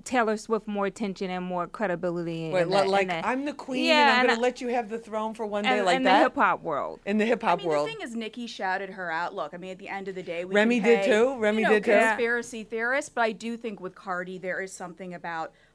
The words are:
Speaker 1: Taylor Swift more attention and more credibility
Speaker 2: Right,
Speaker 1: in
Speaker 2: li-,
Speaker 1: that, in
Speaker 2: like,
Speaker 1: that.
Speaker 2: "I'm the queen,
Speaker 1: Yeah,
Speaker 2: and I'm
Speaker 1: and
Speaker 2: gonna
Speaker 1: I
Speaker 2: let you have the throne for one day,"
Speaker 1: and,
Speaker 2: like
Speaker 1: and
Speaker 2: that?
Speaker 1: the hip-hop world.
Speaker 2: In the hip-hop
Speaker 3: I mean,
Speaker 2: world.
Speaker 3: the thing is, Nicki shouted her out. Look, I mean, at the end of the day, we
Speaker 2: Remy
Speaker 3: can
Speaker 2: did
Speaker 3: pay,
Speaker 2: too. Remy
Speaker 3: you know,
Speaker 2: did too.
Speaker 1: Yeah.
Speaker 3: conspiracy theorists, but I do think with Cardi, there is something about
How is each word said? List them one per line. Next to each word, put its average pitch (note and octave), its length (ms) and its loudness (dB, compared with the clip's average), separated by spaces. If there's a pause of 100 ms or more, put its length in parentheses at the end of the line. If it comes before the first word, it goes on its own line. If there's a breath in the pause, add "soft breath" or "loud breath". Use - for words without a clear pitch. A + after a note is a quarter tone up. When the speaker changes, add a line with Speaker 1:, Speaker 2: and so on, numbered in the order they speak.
Speaker 1:
Taylor A3 320 0
Swift G#3+ 320 -4
more G3+ 180 -2
attention F#3+ 440 -6
and F3+ 140 -6
more F3+ 220 -4
credibility E3+ 880 -4
Speaker 2:
Right, F3+ 100 4
Speaker 1:
in E3+ 60 0
Speaker 2:
li-, F#3 80 0
Speaker 1:
that, G3 80 6
in G3 80 0
Speaker 2:
like, G3 160 2
Speaker 1:
that. F3 180 -2
Speaker 2:
"I'm C4 180 -2
the D4 80 -4
queen, C4 340 -4
Speaker 1:
Yeah, D4+ 160 6
Speaker 2:
and C#4+ 80 8
I'm B3 100 6
Speaker 1:
and B3+ 80 4
Speaker 2:
gonna A#3 100 4
Speaker 1:
I A3+ 40 -4
Speaker 2:
let B3 180 0
you B3 80 -6
have A#3 200 -2
the A3+ 120 -8
throne A3 340 -6
for A3+ 100 -8
one G#3 200 -4
day," B3+ 140 2
Speaker 1:
and, G3 80 0
Speaker 2:
like F3+ 100 4
Speaker 1:
and C4 100 2
Speaker 2:
that? G3 120 8
Speaker 1:
the - 60 6
hip-hop G3 380 2
world. B2+ 440 -4
Speaker 2:
In G#3 120 0
the G#3+ 80 4
hip-hop A3 280 2
Speaker 3:
I - 20 2
mean, F#3 100 -2
Speaker 2:
world. D3+ 220 2
Speaker 3:
the D3+ 40 -6
thing A#3+ 100 -10
is, B3 120 -10
Nicki A3+ 320 -8
shouted G3 440 -4
her F#3 200 -8
out. E3+ 240 -4
Look, D#3+ 180 -6
I F3 40 -12
mean, F#3 160 -10
at F#3 80 -16
the G3 80 -14
end G3 180 -8
of F#3+ 80 -8
the F#3 80 -10
day, E3+ 220 -6
we F#3 100 -4
Speaker 2:
Remy A#3 240 4
Speaker 3:
can G#3 100 0
Speaker 2:
did A3+ 120 6
Speaker 3:
pay, G3 100 2
Speaker 2:
too. B3 280 4
Remy G#3+ 240 2
Speaker 3:
you - 20 4
know, A3 100 4
Speaker 2:
did G#3 100 4
too. A3+ 60 2
Speaker 1:
Yeah. A3+ 200 6
Speaker 3:
conspiracy A#3 520 -2
theorists, A#3+ 460 -2
but A#3+ 140 -2
I A3+ 100 2
do A3+ 240 -8
think A3 240 -8
with F3+ 160 -12
Cardi, F3+ 420 -8
there F3 220 -6
is F#3+ 120 -8
something F3+ 420 -12
about E3+ 380 -8 (220 soft breath)